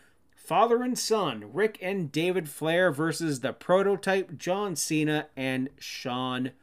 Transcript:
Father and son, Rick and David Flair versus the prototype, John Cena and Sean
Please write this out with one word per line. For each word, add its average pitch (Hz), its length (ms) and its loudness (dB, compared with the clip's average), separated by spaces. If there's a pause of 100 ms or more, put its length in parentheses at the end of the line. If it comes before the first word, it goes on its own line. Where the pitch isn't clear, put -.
(460)
Father 233 380 4
and 247 140 -2
son, 131 560 0
Rick 214 280 0
and 185 300 -4
David 175 360 0
Flair 165 440 2
versus 156 480 -2
the 120 120 -2
prototype, 190 840 2
John 190 380 -2
Cena 151 600 0
and 131 340 -2 (100)
Sean 127 720 -4 (100)